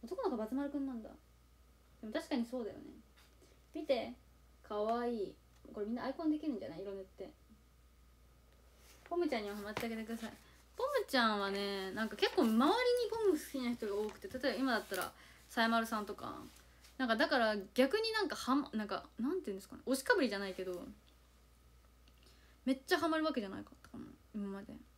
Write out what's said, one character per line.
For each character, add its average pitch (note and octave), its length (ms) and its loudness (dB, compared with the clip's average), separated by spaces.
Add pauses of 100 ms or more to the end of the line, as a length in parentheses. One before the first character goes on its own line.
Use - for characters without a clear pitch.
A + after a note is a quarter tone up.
男 F#4 200 -6
の F#4 80 2
子 B3+ 40 -2
バ G#3+ 120 -2
ツ B3+ 80 -4
丸 C#4+ 140 0
く D4 100 -6
ん C4+ 80 -4
な C4 60 -6
ん A3+ 100 -8
だ。 G#3+ 60 -14 (920)
で A3 60 -12
も G#3+ 40 -10
確 D#4+ 180 -4
か D4+ 60 0
に A#3+ 80 2
そ B3+ 160 -4
う A3+ 60 -4
だ G3 60 -6
よ - 80 -14
ね。 - 40 -16 (880)
見 D#4 120 -6
て。 A#3+ 280 2 (540)
か G#3+ 80 -6
わ A#3 300 0
い A#3+ 100 0
い。 G3 200 -4 (380)
こ G#3+ 60 -10
れ G3+ 60 -2
み A3 80 -4
ん - 20 -2
な B3 100 -4
ア B3+ 40 -2
イ C4+ 60 -2
コ E4+ 100 -4
ン D#4 60 4
で D4+ 80 2
き D#4+ 80 -4
る C#4 60 -2
ん G#3 60 -4
じ - 60 -8
ゃ - 40 -8
な - 60 -10
い？ E3+ 60 -8
色 G3 100 -6
塗 G3 100 -8
っ - 40 -10
て。 - 240 -14 (1800)
ポ F4 80 -4
ム F4 140 2
ち C4 60 0
ゃ A3+ 40 0
ん G#3 40 -4
に G3+ 60 -6
も G3+ 60 -6
ハ G#3 60 -8
マ G#3 100 -8
っ - 40 -8
て - 100 -4
あ A3+ 40 -2
げ A3+ 60 -4
て A3 80 -6
く A3 80 -8
だ A#3 60 -6
さ A3+ 100 -8
い。 - 60 -10 (420)
ポ A4 80 -4
ム C5 240 0
ち C4+ 100 2
ゃ A#3 120 6
ん G#3 100 2
は G3 120 0
ね、 G3 400 -2
な G#3+ 120 -2
ん A3 60 -2
か G#3 80 -10
結 - 180 4
構 F#4 60 4
周 A#3 80 6
り A3 80 4
に B3 80 8 (440)
ポ A4 80 -4 (140)
ム D4+ 80 4
好 - 0 - (120)
き C4 100 -2
な A#3+ 120 0
人 A#3 140 -4
が G3+ 80 -2
多 G#3+ 140 -2
く - 100 -14
て、 - 80 -12
例 C4 220 -2
え A#3 40 0
ば G3 60 -2
今 C4 140 2
だ G#3+ 60 2
っ - 80 -8
た F#3+ 100 -4
ら、 F3+ 160 -4 (360)
さ - 120 0
や A3+ 80 4
ま A#3 100 4
る A3+ 60 0
さ A3 160 -4
ん G#3 40 -6
と G3+ 100 -8
か。 - 280 -10 (540)
な C4 80 0
ん - 20 -2
か A3+ 80 4
だ D4 120 4
か D4+ 120 4
ら A3 160 4 (180)
逆 C4+ 240 6
に A4 140 2
な A4 100 2
ん F#4+ 60 2
か - 80 -4
は - 180 0
ま、 C#4 200 2
な G#3+ 120 -2
ん - 20 -10
か、 G3 220 -6 (100)
な A#3+ 100 0
ん F#4 120 0
て - 80 -6
い G3+ 40 -4
う - 20 -4
ん - 20 -6
で F#3+ 40 -10
す - 80 -18
か - 60 -16
ね。 - 120 -16
推 B3+ 80 4
し C4 80 -4
か B4+ 100 4
ぶ G4+ 80 6
り B3 80 4
じ G3 60 -2
ゃ G3 40 -2
な G3 80 -4
い F#3+ 60 -6
け F#3 100 -6
ど、 F3+ 240 -6 (1800)
め C4 100 4
っ C4 120 -2
ち - 80 2
ゃ E4+ 60 4
ハ E4 80 2
マ D#4+ 100 4
る D#4 60 2
わ D#4 100 2
け B3 80 0
じ G3+ 60 -4
ゃ - 20 -6
な G#3 100 -8
い G#3 40 -10
か - 100 -16
っ - 80 -20
た - 80 -20
か - 80 -16
も、 - 80 -12 (300)
今 G#2 120 -4
ま G3 140 -8
で。 - 140 -14 (220)